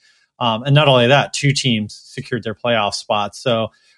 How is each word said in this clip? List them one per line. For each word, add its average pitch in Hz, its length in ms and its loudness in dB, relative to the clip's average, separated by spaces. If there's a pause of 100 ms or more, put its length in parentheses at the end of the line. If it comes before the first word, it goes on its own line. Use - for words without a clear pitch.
(400)
Um, 117 240 -2
and 139 100 2
not 147 140 4
only 123 180 4
that, 127 260 2
two 139 200 -2
teams 110 420 -2
secured - 480 -10
their 110 120 -8
playoff 110 400 -2
spots. 104 440 -4
So 113 300 -2 (280)